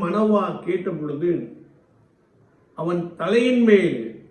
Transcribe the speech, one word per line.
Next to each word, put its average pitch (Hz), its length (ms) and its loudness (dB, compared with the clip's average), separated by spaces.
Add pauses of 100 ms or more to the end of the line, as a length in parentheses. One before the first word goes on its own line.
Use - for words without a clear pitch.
மனோவா 208 420 2 (220)
கேட்ட 180 260 -2
பொழுது, 151 400 -4 (1500)
அவன் 170 240 -2 (180)
தலையின் 240 480 2
மேல் 170 280 4 (340)